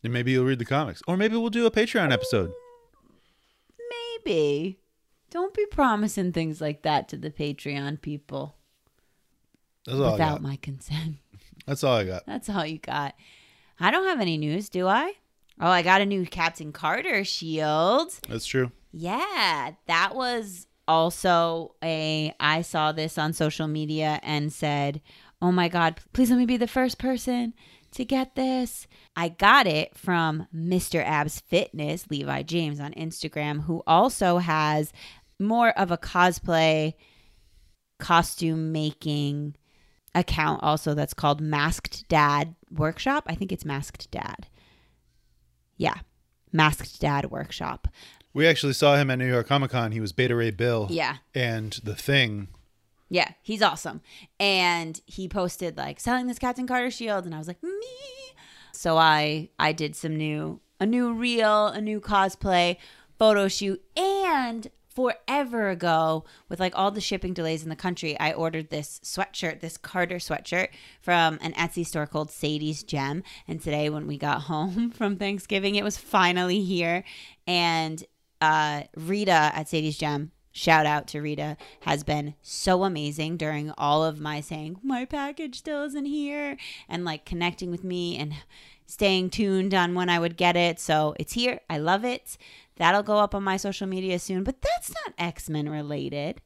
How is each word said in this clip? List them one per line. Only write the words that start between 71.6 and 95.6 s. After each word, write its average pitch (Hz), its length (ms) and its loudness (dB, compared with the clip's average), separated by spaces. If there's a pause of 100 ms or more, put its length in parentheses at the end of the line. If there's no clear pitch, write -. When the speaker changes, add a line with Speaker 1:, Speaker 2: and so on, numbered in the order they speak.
Speaker 2:
store 151 200 -4
called 151 240 -6
Sadie's 151 520 -4
Gem. 147 400 -4 (240)
And 165 160 -8
today 151 280 0
when 151 160 -6
we 147 120 -8
got 147 240 -2
<laughs> - 0 -
home 185 480 -2
from 202 260 -2
Thanksgiving, 202 600 -2
it 202 80 2
was 208 120 -2
finally 180 640 2
here. 175 420 0 (420)
And, 165 560 0 (380)
uh, 156 420 4 (140)
Rita 190 340 -2 (240)
at 156 140 -6
Sadie's 156 280 -2
Gem, 151 360 -4 (180)
shout 156 360 4
out 147 220 0
to 147 120 -8
Rita, 151 360 -6 (260)
has 147 200 0
been 147 400 -4
so 185 400 0
amazing 156 540 -2
during 151 420 -4
all 147 260 4
of 156 160 -2
my 151 200 -6
saying, 156 420 -10
"My 262 220 -2
package 285 540 -8
still 294 260 -6
isn't 285 220 -6
here," 285 500 -6 (320)
and, 175 160 -6
like, 156 200 -6
connecting 175 460 -4
with 175 140 -8
me 180 340 -4
and 147 160 -8 (520)
staying 185 440 2
tuned 190 420 0
on 180 220 2
when 180 160 0
I 175 80 4
would 170 180 0
get 175 200 4
it. 170 240 2
So 156 400 2
it's - 140 -8
here. 247 260 -2 (100)
I 156 80 -2
love 185 260 2
it. - 320 -6 (400)
That'll 185 260 4
go 208 160 2
up 208 160 2
on 196 100 -2
my 190 140 0
social 196 280 -6
media 185 320 -4
soon, 185 240 -4
but 262 200 -6
that's 659 280 -2
not 605 280 -10
X-Men 151 500 -4